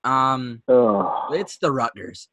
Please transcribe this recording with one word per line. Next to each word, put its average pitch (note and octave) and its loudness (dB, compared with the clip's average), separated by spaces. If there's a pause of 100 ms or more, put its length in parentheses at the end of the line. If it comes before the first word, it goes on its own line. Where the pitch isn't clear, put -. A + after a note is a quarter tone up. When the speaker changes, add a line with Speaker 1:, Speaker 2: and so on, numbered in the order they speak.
Speaker 1:
Um, C3 0
Speaker 2:
Ugh. A2 2
Speaker 1:
it's G3+ -6
the D#3+ 0
Rutgers. A#2+ -6